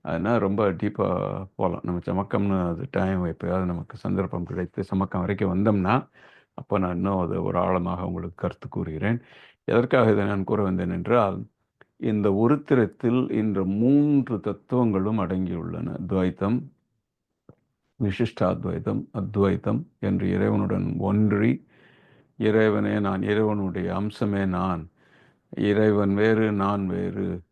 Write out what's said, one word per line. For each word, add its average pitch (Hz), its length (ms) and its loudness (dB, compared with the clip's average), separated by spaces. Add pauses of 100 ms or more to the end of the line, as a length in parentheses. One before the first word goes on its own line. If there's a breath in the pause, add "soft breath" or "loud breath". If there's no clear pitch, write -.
அதனால 85 340 -2
ரொம்ப 101 320 0
டீப்பா 101 360 -2 (480)
போலாம். 90 280 -2
நம்ம 87 160 -4
சமக்கம்னு 98 680 0
அது 87 240 -4
டைம் 95 340 0
எப்பயாவது 87 400 -2
நமக்கு 87 320 -6
சந்தர்ப்பம் 92 480 -4
கிடைத்து 90 380 -6
சமக்கம் 95 360 -2
வரைக்கும் 95 340 -2
வந்தோம்னா, 101 420 2 (580 soft breath)
அப்ப - 260 -2
நான் 90 160 0
இன்னும் 92 240 0
அது 90 240 -2
ஒரு 92 140 -2
ஆழமாக 90 480 0
உங்களுக்கு 87 300 -8
கருத்து - 340 -6
கூறுகிறேன். 95 500 -2 (480 loud breath)
எதற்காக 117 440 4
இதை 104 140 4
நான் 98 180 -2
கூற 104 200 0
வந்தேன் 92 260 0
என்றால், 95 480 2 (600)
இந்த 107 360 0
உருத்திரத்தில் 123 1000 2
இந்த 104 400 0
மூன்று 131 680 2
தத்துவங்களும் 107 800 0
அடங்கியுள்ளன. 85 760 -4 (120)
துவைத்தம், 95 500 0 (1400)
விசிஷ்டாத்வைதம், 95 1000 -2 (120)
அத்வைத்தம் 101 680 0 (180)
என்று 95 280 0
இறைவனுடன் 98 720 0
ஒன்றி, 101 520 2 (880 soft breath)
"இறைவனே 107 600 2
நான், 95 220 0
இறைவனுடைய 101 720 0
அம்சமே 101 540 -2
நான், 92 360 -2 (800 soft breath)
இறைவன் 104 520 4
வேறு, 110 380 4
நான் 98 360 0
வேறு" 92 400 -4 (240)